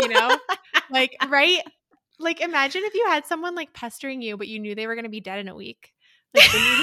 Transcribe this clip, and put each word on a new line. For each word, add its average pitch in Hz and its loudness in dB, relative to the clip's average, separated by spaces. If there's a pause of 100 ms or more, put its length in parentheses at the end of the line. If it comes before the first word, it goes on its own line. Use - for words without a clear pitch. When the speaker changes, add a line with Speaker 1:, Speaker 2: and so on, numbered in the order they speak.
Speaker 1:
you 254 4
know? 240 4
Speaker 2:
<laughs> - -2
Speaker 1:
Like, 262 2 (140)
right? 302 4 (600)
Like, 330 -2
imagine 311 -2
if 427 -4
you 440 2
had 302 0
someone, 349 -6
like, 330 -10
pestering 262 -10
you, 214 -8
but 202 -10
you 220 -10
knew 208 -8
they 220 -6
were 226 -6
gonna 226 -8
be 214 -10
dead 190 -8
in 196 -8
a 185 -14
week. - -18 (400)
Like, 571 8
wouldn't - 2
you 508 2